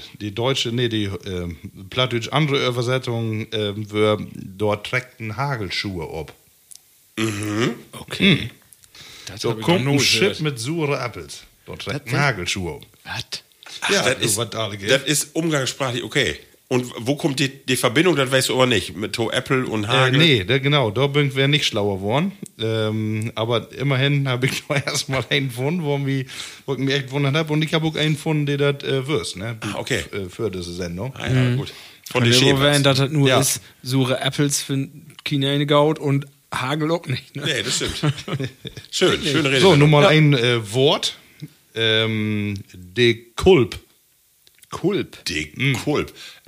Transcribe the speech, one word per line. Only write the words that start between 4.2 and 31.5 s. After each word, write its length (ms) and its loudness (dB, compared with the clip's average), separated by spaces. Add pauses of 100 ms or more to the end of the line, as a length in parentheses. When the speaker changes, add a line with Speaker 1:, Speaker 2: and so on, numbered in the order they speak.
Speaker 1:
dort 520 -4
trägt 340 -6
ein 160 -8
Hagelschuhe 720 -6
ob. 240 -10 (840)
Speaker 2:
Mhm. 560 -2 (180)
Speaker 3:
Okay. 460 2
Speaker 1:
Hm. 120 -6 (760)
Speaker 3:
Das 160 -12
Speaker 1:
So 80 0
Speaker 3:
hab 80 -4
ich 60 -8
Speaker 1:
kommt 200 4
Speaker 3:
noch 80 2
Speaker 1:
ein 60 4
Speaker 3:
nie 40 2
Speaker 1:
Chip 180 2
Speaker 3:
gehört. 200 0
Speaker 1:
mit 180 -4
sure 400 -2
Apples. 440 -10 (240)
Dort 160 -12
trägt 180 -6
Speaker 3:
Das 60 -18
Speaker 1:
ein 60 -6
Speaker 3:
wär 100 0
Speaker 1:
Hagelschuhe 520 -2
ob. 120 -18 (180)
Speaker 3:
Was? 200 -10 (580)
Speaker 2:
Ach, 80 -2
Speaker 1:
Ja, 140 2
Speaker 2:
das 140 0
Speaker 1:
du, 60 -4
Speaker 2:
ist, 120 2
Speaker 1:
was 140 -2
da 160 -6
alles 140 -8
geht. 100 -2
Speaker 2:
das 140 4
ist 320 -2
umgangssprachlich 680 -2
okay. 340 -2 (320)
Und 220 0 (100)
wo 160 -2
kommt 220 -2
die, 100 0 (180)
die 100 0
Verbindung, 400 4
das 140 2
weißt 180 2
du 60 0
aber 120 4
nicht, 300 0
mit 160 -6
to 180 -2
Apple 360 0
und 180 -2
Speaker 1:
Äh, 40 -6
Speaker 2:
Hagel? 300 4
Speaker 1:
nee, 260 6
da, 140 2
genau, 320 2
da 160 2
bin 220 2
ich 200 0
nicht 180 2
schlauer 320 0
geworden. 340 0 (260)
Ähm, 760 -2
aber 380 -2
immerhin 540 0
hab 180 -2
ich 200 -2
<laughs> 40 -20
noch 80 0 (100)
erstmal 420 -4
einen 200 0
gefunden, 360 -4
wo 140 0
mich, 280 -2 (380)
wo 80 -4
ich 60 -4
mich 160 0
echt 140 -2
gewundert 260 0
hab. 160 0
Und 120 2
ich 120 -2
hab 100 2
auch 100 0
einen 200 2
gefunden, 320 -2
der 260 2
das, 180 -4
äh, 160 0
wirst, 300 -2
ne? 240 -8
Speaker 2:
Ah, 180 -6
okay. 240 -2 (100)
Speaker 1:
Äh, 180 -6
für 200 -4
diese 220 -8
Sendung. 420 -8
Speaker 2:
Ah, 120 -8
ja, 160 2
Speaker 3:
Mhm. 160 2